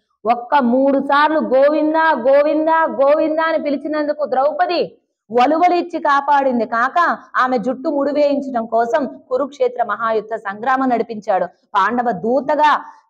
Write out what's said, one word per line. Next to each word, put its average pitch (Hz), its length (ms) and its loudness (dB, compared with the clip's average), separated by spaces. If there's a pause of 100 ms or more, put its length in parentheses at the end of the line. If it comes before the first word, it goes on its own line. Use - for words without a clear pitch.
(260)
ఒక్క 240 300 -2
మూడు 269 440 2
సార్లు 294 400 2
"గోవిందా, 302 720 2
గోవిందా, 302 760 2
గోవిందా" 302 580 0
అని 320 200 -2
పిలిచినందుకు 294 640 -4
ద్రౌపది 294 720 -2 (340)
వలువలిచ్చి 330 680 2
కాపాడింది 277 680 2
కాక, 254 520 0 (200)
ఆమె 254 200 0
జుట్టు 262 320 -4
ముడివేయించడం 277 760 0
కోసం 233 540 -2 (100)
కురుక్షేత్ర 254 540 -2
మహాయుద్ధ 220 520 -4
సంగ్రామం 247 540 -2
నడిపించాడు. 214 560 -2
పాండవ 226 680 -2
దూతగా 269 720 0 (240)